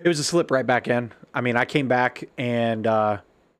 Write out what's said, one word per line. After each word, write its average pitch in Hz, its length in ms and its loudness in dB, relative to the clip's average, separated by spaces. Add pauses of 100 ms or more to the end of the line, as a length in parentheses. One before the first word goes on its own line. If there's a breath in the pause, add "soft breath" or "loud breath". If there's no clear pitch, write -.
It 170 60 0
was 151 100 0
a 143 40 -4
slip 170 280 0
right 131 160 0
back 123 220 2
in. 120 240 -2 (200)
I 135 60 -4
mean, 120 160 0
I 120 80 2
came 139 240 0
back 123 380 0 (120)
and, 117 480 -2
uh, 107 340 2 (400)